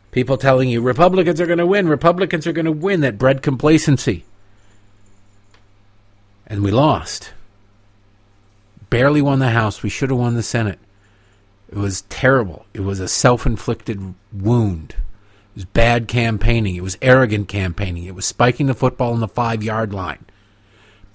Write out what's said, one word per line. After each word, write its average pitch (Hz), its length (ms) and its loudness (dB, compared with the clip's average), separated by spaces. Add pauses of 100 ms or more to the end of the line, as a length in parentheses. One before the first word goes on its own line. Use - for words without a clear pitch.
(120)
People 127 260 0
telling 131 320 2
you, 117 120 0
"Republicans 165 580 2
are 175 60 0
gonna 170 220 2
win, 196 200 2
Republicans 170 600 0
are 165 60 -2
gonna 160 180 -2
win," 170 300 -2
that 117 180 0
bred 135 240 2
complacency. 143 840 2 (2250)
And 101 160 -4
we 98 80 2
lost. 110 600 0 (1600)
Barely 143 320 4
won 139 160 2
the 131 120 2
House. 113 340 0
We 107 60 -2
should 131 200 -2
have 131 80 0
won 120 160 0
the 117 80 0
Senate. 110 380 -2 (880)
It - 120 -12
was 98 240 -4
terrible. 123 640 -2 (100)
It 104 60 -6
was 98 180 -4
a 95 80 -6
self-inflicted 110 1040 0 (180)
wound. 101 680 -2
It - 580 -8
was 95 100 -12
bad 117 420 2
campaigning. 113 680 0
It 87 80 -8
was 92 180 -8
arrogant 123 460 2
campaigning. 90 580 -6
It 95 80 -14
was 90 100 -12
spiking 127 440 0
the 131 80 0
football 123 380 -2
on 117 60 -2
the 113 80 -2
five-yard 110 640 -4
line. 90 340 -6 (880)